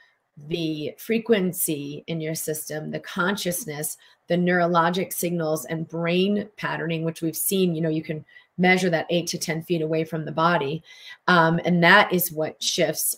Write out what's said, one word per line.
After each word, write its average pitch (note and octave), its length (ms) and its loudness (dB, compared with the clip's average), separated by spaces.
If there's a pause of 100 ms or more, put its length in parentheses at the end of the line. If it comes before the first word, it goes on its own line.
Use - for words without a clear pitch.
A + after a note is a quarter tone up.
(480)
the D#3+ 500 -4
frequency F3 1080 -2
in E3 140 -4
your D#3+ 140 -4
system, D#3 560 -8
the D#3 100 -8
consciousness, F3 1000 -4 (300)
the E3+ 80 0
neurologic F3 760 2
signals D#3+ 540 -2
and D#3+ 220 -6
brain F#3 680 0
patterning, D#3+ 480 -4
which D#3+ 160 -4
we've D#3+ 160 -4
seen, F#3 380 0
you D#3+ 80 -2
know, D#3+ 80 0
you D#3 120 -2
can D#3 220 -8 (340)
measure F#3 320 4
that D#3 200 0
eight E3+ 160 0
to F3 120 -6
ten D#3+ 240 -6
feet E3 200 -2
away D#3+ 220 -2
from D#3 200 -6
the D3+ 80 -8
body. D#3+ 500 2 (460)
Um, E3+ 360 6
and F3 200 4
that F#3+ 280 8
is F3 200 0
what D3+ 300 -6
shifts - 540 -2